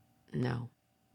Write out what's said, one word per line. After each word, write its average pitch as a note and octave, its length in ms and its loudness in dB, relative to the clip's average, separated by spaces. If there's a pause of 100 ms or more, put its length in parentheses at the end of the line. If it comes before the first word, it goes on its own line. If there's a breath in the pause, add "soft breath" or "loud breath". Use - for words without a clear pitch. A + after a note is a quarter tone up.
(320)
No. B2 380 0 (460)